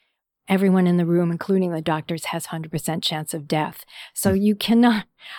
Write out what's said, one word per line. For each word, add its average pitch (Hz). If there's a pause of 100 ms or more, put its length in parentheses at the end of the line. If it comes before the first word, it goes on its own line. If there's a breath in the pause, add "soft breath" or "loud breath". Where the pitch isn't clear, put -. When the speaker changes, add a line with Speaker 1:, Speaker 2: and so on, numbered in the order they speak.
(460)
Speaker 1:
everyone 185
in 175
the 175
room, 170
including 180
the 160
doctors, 156
has 165
hundred 160
percent 160
chance 156
of 151
death. 151 (300 loud breath)
So 190
Speaker 2:
Mm. 196
Speaker 1:
you 208
cannot, 233 (320 loud breath)